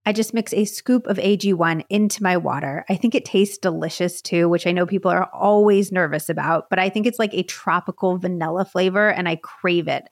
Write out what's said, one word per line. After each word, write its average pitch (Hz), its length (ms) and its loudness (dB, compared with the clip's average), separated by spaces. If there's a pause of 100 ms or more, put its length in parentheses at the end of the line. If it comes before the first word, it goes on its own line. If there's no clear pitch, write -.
I 214 60 0
just 220 220 -2
mix 226 200 -4
a 202 120 2
scoop 247 420 0
of 190 100 0
A 196 200 2
G 196 160 2
one 165 360 0
into 208 320 0
my 180 140 2
water. 147 540 -4
I 190 60 2
think 226 200 0
it - 80 0
tastes 202 340 0
delicious 165 640 -4
too, 170 280 2
which 175 180 0
I 175 60 0
know 180 120 0
people 190 240 0
are 180 240 0
always 202 600 4
nervous 151 340 0
about, 160 420 -2
but 185 100 0
I 190 100 0
think 214 180 -2
it's 226 100 -2
like 214 160 -2
a 180 100 -2
tropical 180 720 -2
vanilla 180 480 -2
flavor 190 440 2
and 175 200 -2
I 165 80 -2
crave 170 500 -2
it, 135 240 -4